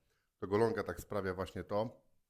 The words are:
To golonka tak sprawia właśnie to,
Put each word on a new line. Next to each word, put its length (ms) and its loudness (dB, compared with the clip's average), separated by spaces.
To 80 -8
golonka 380 4
tak 160 -6
sprawia 340 -2
właśnie 300 -6
to, 400 -2